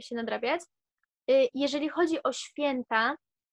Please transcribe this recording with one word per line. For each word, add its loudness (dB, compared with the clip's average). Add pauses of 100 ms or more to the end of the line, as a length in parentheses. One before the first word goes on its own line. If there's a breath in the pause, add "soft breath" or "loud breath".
się -12
nadrabiać. -2 (720)
Y, 6
jeżeli 0
chodzi 0
o 0
święta, -2 (360)